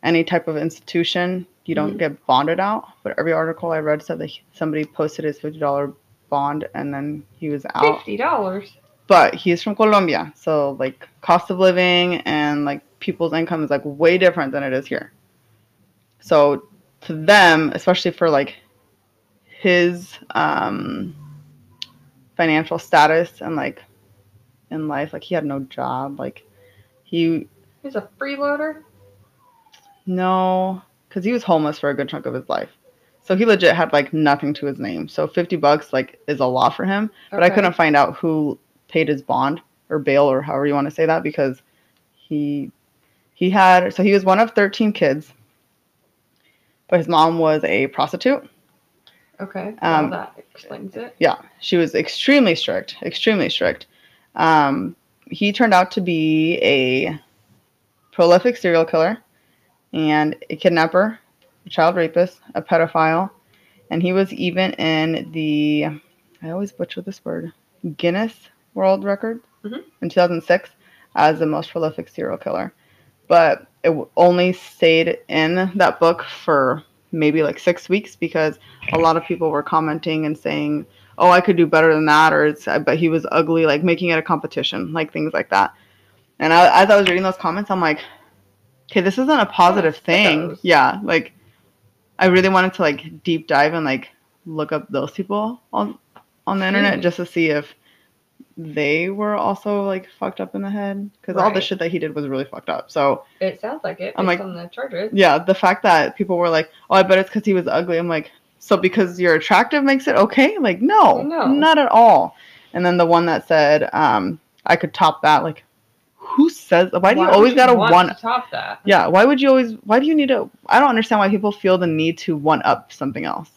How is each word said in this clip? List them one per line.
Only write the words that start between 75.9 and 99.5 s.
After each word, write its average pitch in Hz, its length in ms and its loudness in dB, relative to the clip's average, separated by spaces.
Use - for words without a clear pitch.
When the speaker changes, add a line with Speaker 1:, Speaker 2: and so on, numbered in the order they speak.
Speaker 1:
book - 240 2
for 139 600 -2
maybe, 156 320 0
like, 151 160 -4
six - 300 -4
weeks, 196 260 -4
because 156 420 -4
a 160 60 0
lot 165 180 4
of 165 80 -6
people 165 240 -4
were 147 140 -2
commenting 160 600 -2
and 151 120 -4
saying, 151 480 -6
"Oh, 180 120 6
I 180 120 6
could 180 160 2
do 170 100 6
better 160 260 4
than 156 120 0
that," 156 260 4
or 151 140 2
it's, 151 240 -4
"I - 80 0
bet 151 220 -2
he 165 100 2
was 156 220 -2
ugly," 165 340 0
like, 151 180 0
making 175 260 0
it 165 100 0
a - 20 -6
competition, 151 720 -4
like, 160 180 -6
things 156 220 -6
like - 160 -4
that. - 240 0
And 156 140 2
I, 175 300 8
as 196 60 2
I 214 60 8
was 202 140 4
reading 185 140 0
those 185 140 -2
comments, 185 340 -6
I'm 185 100 -2
like, 151 180 -2
"Okay, 196 100 0
this 190 160 -2
isn't 262 220 2
a 214 80 2
positive 175 480 2
Speaker 2:
Yeah, - 60 -20
Speaker 1:
thing." 170 360 2
Speaker 2:
sickos. 160 100 -16
Speaker 1:
Yeah, 151 420 4
like, 170 300 -4
I 190 80 4
really 185 220 4
wanted 185 260 2
to, - 80 -4
like, 156 400 -4
deep 160 240 -4
dive 147 260 2
and, 165 120 -4
like, 131 240 -4
look 156 260 -8
up 151 180 -6
those 139 220 -4
people 208 480 -6
on, 214 240 -4
on 196 120 -4
the 190 80 -2
internet 202 320 0
Speaker 2:
Mm. - 20 -8
Speaker 1:
just 175 160 -2
to 175 80 -6
see 165 240 -2
if 147 240 -4
they 151 480 -2
were 208 260 -4
also, 202 500 -4